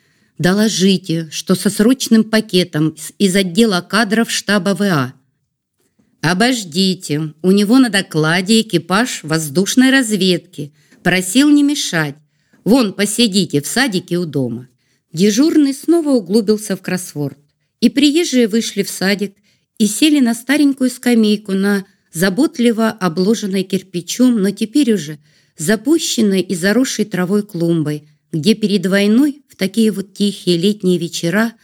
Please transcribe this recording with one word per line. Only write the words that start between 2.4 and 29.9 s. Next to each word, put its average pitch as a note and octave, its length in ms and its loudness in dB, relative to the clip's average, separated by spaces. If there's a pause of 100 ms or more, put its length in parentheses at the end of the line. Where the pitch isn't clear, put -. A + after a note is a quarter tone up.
с-, - 200 -16
из F#3+ 180 0
отдела G3 460 2
кадров A3 500 -2
штаба G3+ 440 -2
В D#3+ 60 -2
А». D3+ 320 0 (1080)
«Обождите, F#3 1200 -2
у F#3 100 2
него G#3 280 4
на B3+ 100 4
докладе F#3 720 0
экипаж G#3+ 640 -2
воздушной D#3+ 680 0
разведки. F#3+ 840 -2 (300)
Просил F#3 460 2
не D4 140 4
мешать. E3+ 520 -2 (480)
Вон, A3 300 2
посидите G3 680 0
в - 60 -8
садике G3+ 500 -2
у F3+ 80 -4
дома». B2+ 420 -6 (460)
Дежурный C4+ 600 2
снова D#4 380 0
углубился G#3 680 0
в - 40 -16
кроссворд, E3 560 -6 (440)
и A#3 80 4
приезжие C#4 580 2
вышли G#3+ 340 -2
в F#3+ 80 -6
садик G3 460 -4 (420)
и A3 80 2
сели D4 360 2
на A#3 120 2
старенькую C4+ 560 0
скамейку G#3+ 600 0
на G3 340 0 (280)
заботливо A3 760 0
обложенной F#3+ 760 -2
кирпичом, F#3+ 800 -2
но G3 100 0
теперь A3+ 420 0
уже D3+ 260 -6 (380)
запущенной G#3+ 840 0
и F3+ 140 -6
заросшей G#3 500 0
травой F#3+ 380 -2
клумбой, E3 640 -4 (240)
где E3 220 0
перед G3 320 -2
войной G#3 640 2
в - 60 -20
такие G#3+ 360 0